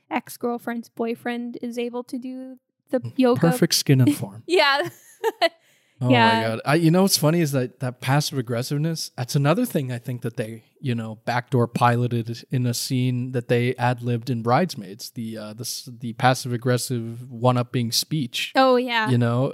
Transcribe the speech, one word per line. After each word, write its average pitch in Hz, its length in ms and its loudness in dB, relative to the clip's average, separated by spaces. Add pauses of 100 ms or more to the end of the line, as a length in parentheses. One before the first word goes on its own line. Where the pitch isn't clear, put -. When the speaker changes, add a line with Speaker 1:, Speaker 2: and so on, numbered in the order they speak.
(120)
Speaker 1:
ex-girlfriend's 240 800 -6
boyfriend 240 720 -6
is 240 180 -8
able 240 240 -6
to 262 160 -10
do 254 400 -14 (300)
the 254 100 2
Speaker 2:
Mm, 120 160 -8
Speaker 1:
yoga. 254 240 4
Speaker 2:
perfect 170 340 4
skin 131 280 4
and 285 140 6
form. - 280 -12
Speaker 1:
<laughs> - 40 -16
Yeah. 311 460 4
<laughs> - 60 -20 (1040)
Speaker 2:
Oh 123 60 2
Speaker 1:
Yeah. 226 240 6
Speaker 2:
my 226 140 0
God. 113 180 -2
I, 139 120 4
you 165 120 6
know 180 140 6
what's 196 140 4
funny 160 240 2
is 147 100 0
that, 127 300 -4
that 123 200 -6
passive 139 380 0
aggressiveness, 143 760 -4
that's 123 200 -6
another 151 320 2
thing 139 240 -4
I 123 80 -6
think 123 240 -10
that 113 120 -6
they, 113 280 -8 (160)
you 123 160 -2
know, 110 300 -8
backdoor 120 420 0
piloted 120 800 0
in 123 160 -2
a 120 80 0
scene 127 600 -2
that 120 160 -6
they 123 260 2
ad-libbed 123 560 -2
in 117 100 -2
Bridesmaids, 117 680 -2
the, 113 260 -10
uh, 107 160 -12
the 113 80 -14
s-, - 260 -10 (120)
the 117 140 -8
passive 127 400 0
aggressive 120 760 -4
one-upping 123 640 0
speech. - 640 -4
Speaker 1:
Oh, 262 220 6
yeah. 233 340 0
Speaker 2:
You 120 80 4
know? 120 340 2